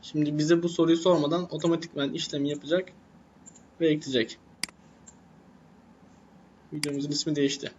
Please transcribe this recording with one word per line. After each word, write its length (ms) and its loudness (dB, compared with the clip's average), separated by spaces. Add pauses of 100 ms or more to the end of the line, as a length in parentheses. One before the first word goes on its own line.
Şimdi 360 -2
bize 260 4
bu 60 0
soruyu 280 4
sormadan 560 2
otomatikman 600 -2
işlemi 360 -4
yapacak 400 -2 (920)
ve 60 4
ekleyecek. 520 0 (2250)
Videomuzun 380 -4
ismi 240 -2
değişti. 440 -2